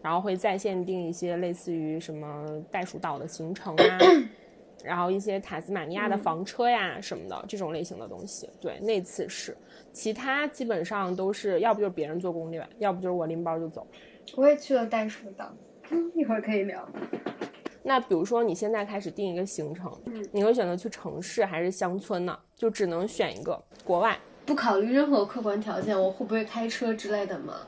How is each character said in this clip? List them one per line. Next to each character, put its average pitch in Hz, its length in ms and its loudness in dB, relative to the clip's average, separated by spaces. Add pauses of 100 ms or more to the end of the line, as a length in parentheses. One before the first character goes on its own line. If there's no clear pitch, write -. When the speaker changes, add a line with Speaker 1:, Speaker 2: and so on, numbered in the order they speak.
Speaker 1:
然 165 100 0
后 175 80 2
会 190 160 0
在 190 220 2
线 185 260 0
订 185 220 -2
一 165 40 -2
些 175 280 -2
类 175 120 0
似 175 220 -4
于 156 260 -2
什 156 140 -8
么 151 320 -8 (260)
袋 185 140 -2
鼠 180 140 -10
岛 156 200 -4
的 147 80 -8
行 160 280 -6
程 170 220 -8
啊， 370 220 6 (380)
<clears throat> - 480 -20
然 175 140 0
后 180 120 2
一 196 80 2
些 196 220 -2
塔 - 180 -8
斯 175 140 -8
马 170 140 -4
尼 170 80 -6
亚 208 160 0
的 196 80 4
房 170 260 0
车 240 240 0
呀 196 320 2
什 - 160 -8
么 82 100 -10
的， 90 80 -8
Speaker 2:
嗯。 - 140 -8
Speaker 1:
这 220 80 -8
种 170 160 -4
类 170 100 -4
型 - 160 -8
的 220 80 -10
东 - 200 -10
西。 - 200 -8 (140)
对， 135 200 -6
那 208 200 2
次 - 260 -4
是。 - 300 -8 (380)
其 220 180 -2
他 269 360 -2
基 294 140 -8
本 202 220 0
上 185 320 -2
都 190 160 0
是 196 280 0
要 226 120 4
不 208 80 2
就 208 60 4
是 185 40 0
别 160 160 -2
人 170 140 -2
做 180 100 0
攻 165 200 -4
略， 165 180 -8 (120)
要 202 120 4
不 180 80 -4
就 185 80 0
是 180 40 2
我 170 120 0
拎 165 180 -2
包 165 160 -2
就 165 80 -4
走。 139 200 -10 (480)
Speaker 2:
我 262 120 8
也 294 120 10
去 277 160 0
了 233 100 4
袋 220 240 0
鼠 208 220 -12
岛， 202 200 -14 (380)
嗯， 339 260 0
一 320 80 2
会 220 120 2
儿 208 80 0
可 214 120 0
以 196 100 2
聊。 - 220 -6 (960)
Speaker 1:
那 262 180 4
比 208 140 0
如 165 100 2
说 233 180 2
你 208 100 2
现 208 180 -2
在 208 140 2
开 202 160 -4
始 190 100 -6
定 208 220 -4
一 - 20 -4
个 185 120 -2
行 151 260 -4
程， 180 180 -8 (160)
Speaker 2:
嗯。 220 260 -8
Speaker 1:
你 202 120 2
会 226 80 8
选 233 140 4
择 175 100 0
去 214 140 -6
城 156 320 -8
市 208 220 0
还 170 180 -2
是 180 80 2
乡 185 280 -2
村 180 280 -2
呢？ - 120 -4 (160)
就 226 140 2
只 214 180 2
能 175 220 0
选 180 280 -2
一 110 60 -8
个， 170 180 -2 (240)
国 175 160 4
外。 214 180 4 (260)
Speaker 2:
不 285 100 2
考 214 240 4
虑 220 140 2
任 285 180 6
何 214 140 6
客 240 160 -4
观 208 200 0
条 208 200 -4
件， 196 200 2
我 190 100 4
会 208 160 -6
不 214 60 -2
会 220 120 2
开 226 240 -2
车 226 240 0
之 208 180 -4
类 208 140 2
的 185 140 -4
吗？ - 160 -8 (140)